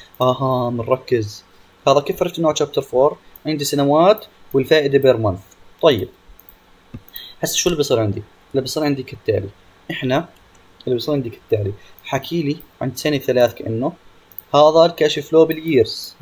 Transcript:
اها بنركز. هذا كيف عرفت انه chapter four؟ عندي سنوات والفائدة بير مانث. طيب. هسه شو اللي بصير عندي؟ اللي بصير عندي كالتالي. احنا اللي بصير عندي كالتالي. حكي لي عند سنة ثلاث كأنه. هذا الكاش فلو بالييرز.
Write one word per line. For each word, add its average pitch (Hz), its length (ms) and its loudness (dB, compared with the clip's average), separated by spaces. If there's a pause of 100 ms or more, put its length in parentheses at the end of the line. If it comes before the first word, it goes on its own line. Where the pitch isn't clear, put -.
(200)
اها 127 500 0
بنركز. 120 720 -4 (440)
هذا 139 120 4
كيف 185 220 -4
عرفت 175 160 -4
انه 156 160 0
chapter 143 280 -2
four؟ 143 320 0 (320)
عندي 147 180 -4
سنوات 147 640 2 (280)
والفائدة 139 440 2
بير 131 180 4
مانث. 104 240 -2 (420)
طيب. 156 260 2 (1300)
هسه - 140 -4
شو - 120 -2
اللي 170 100 -2
بصير 135 220 0
عندي؟ 104 220 -2 (280)
اللي 135 120 -2
بصير 151 220 -4
عندي 139 180 -2
كالتالي. 101 460 -6 (420)
احنا 135 380 -4 (580)
اللي 127 100 0
بصير 147 180 -4
عندي 123 160 -4
كالتالي. 104 420 -4 (320)
حكي 160 380 -4
لي 147 140 -4 (240)
عند 127 160 -8
سنة 151 220 -2
ثلاث 120 360 2
كأنه. 120 380 -6 (640)
هذا 156 320 6
الكاش 226 320 0
فلو 160 260 4
بالييرز. 156 760 0